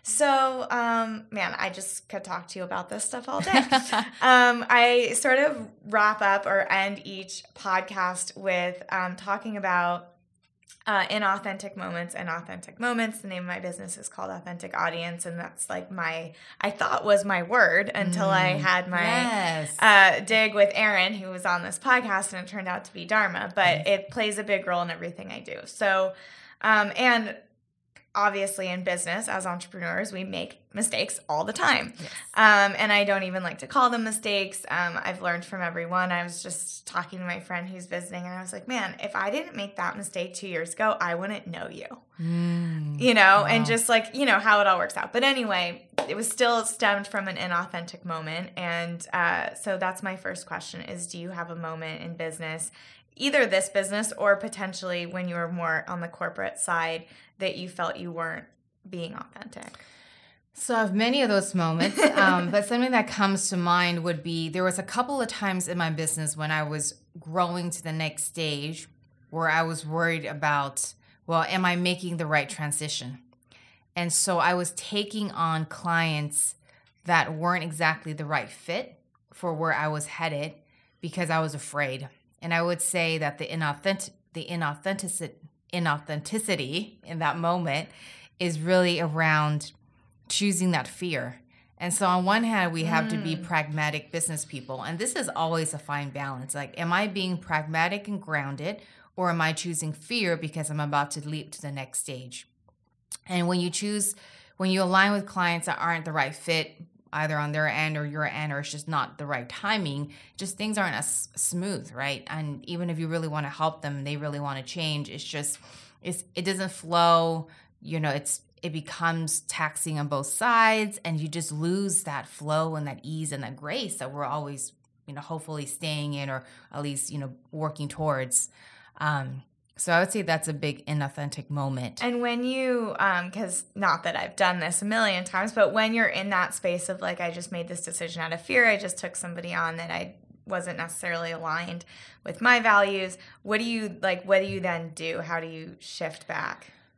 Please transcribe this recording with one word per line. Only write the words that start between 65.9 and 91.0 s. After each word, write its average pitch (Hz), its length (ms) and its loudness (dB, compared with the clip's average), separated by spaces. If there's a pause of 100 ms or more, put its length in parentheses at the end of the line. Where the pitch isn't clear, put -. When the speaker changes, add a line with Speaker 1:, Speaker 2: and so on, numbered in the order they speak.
Speaker 2:
when 156 140 -2
I 156 100 2
was 147 340 -4 (240)
growing 175 520 0
to 175 100 -8
the 160 120 -6
next 156 320 -2
stage 151 600 -6 (440)
where 160 180 0
I 165 140 4
was 160 240 -4
worried 165 380 0
about, 143 680 -2 (320)
well, 165 240 2
am 185 160 2
I 180 100 4
making 180 420 0
the 160 100 -2
right 147 200 4
transition? 147 680 -6 (800)
And 175 180 0
so 180 240 2
I 170 160 6
was 175 180 0
taking 208 600 -4
on 160 340 0
clients 160 920 0 (500)
that 165 280 4
weren't 170 300 0
exactly 160 500 0
the 147 120 -6
right 143 240 -2
fit - 500 -8 (340)
for 175 200 -4
where 160 200 0
I 147 140 0
was 151 180 -2
headed 156 480 -4 (460)
because 170 320 -4
I 160 80 4
was 156 160 -2
afraid. 139 520 -4 (320)
And 170 140 -2
I 170 80 4
would 170 220 0
say 165 340 0
that 147 220 -2
the 160 80 -6
inauthentic-, 160 640 -2 (220)
the 165 140 -10
inauthentic-, 170 840 -4 (760)
inauthenticity 156 960 -4
in 165 160 -10
that 156 180 0
moment 170 520 0 (500)
is 165 200 0
really 180 400 4
around 151 720 2 (560)
choosing 185 440 2
that 147 160 0
fear. 131 520 -6 (380)